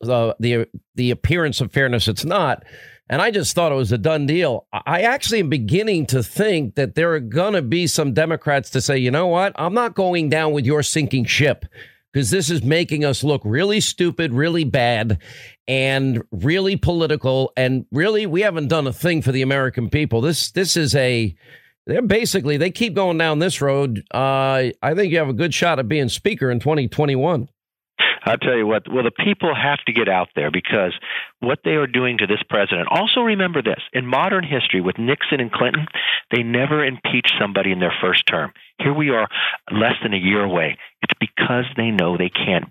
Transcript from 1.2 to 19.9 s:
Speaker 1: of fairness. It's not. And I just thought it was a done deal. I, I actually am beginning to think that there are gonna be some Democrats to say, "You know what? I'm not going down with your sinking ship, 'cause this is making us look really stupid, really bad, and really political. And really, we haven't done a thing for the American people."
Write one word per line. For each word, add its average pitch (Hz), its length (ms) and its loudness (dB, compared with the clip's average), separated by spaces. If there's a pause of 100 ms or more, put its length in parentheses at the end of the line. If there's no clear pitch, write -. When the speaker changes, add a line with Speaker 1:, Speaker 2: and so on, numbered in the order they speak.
Speaker 1:
of 117 100 -4
fairness. 123 360 2
It's 113 180 -2
not. 165 380 0 (460)
And 143 120 0
I 226 100 2
just 196 240 -2
thought 170 160 2
it 139 40 0
was 120 180 0
a 123 40 2
done 151 280 0
deal. 147 480 0
I, - 120 -6
I 170 180 0
actually 233 360 0
am 165 100 0
beginning 156 580 0
to 131 160 0
think 170 520 0
that 131 200 -2
there 170 180 2
are 156 60 0
gonna 165 420 0
be 160 260 0
some 143 260 0
Democrats 151 580 0
to 135 100 0
say, 143 160 0
"You 123 140 0
know 165 160 2
what? 180 280 2
I'm 165 180 -2
not 233 220 0
going 180 340 0
down 156 220 2
with 147 140 0
your 147 180 2
sinking 139 400 0
ship, 135 420 2 (480)
'cause 135 180 -2
this 165 180 0
is 160 140 0
making 151 420 0
us 139 180 0
look 143 220 0
really 185 340 0
stupid, 170 540 -2
really 165 320 0
bad, 117 560 0 (480)
and 135 520 0 (100)
really 175 440 0
political. 147 800 0
And 127 380 0
really, 208 320 2
we 175 160 0
haven't 165 260 0
done 147 200 0
a 127 60 -4
thing 165 280 0
for 131 100 0
the 131 100 0
American 131 480 0
people." 151 300 0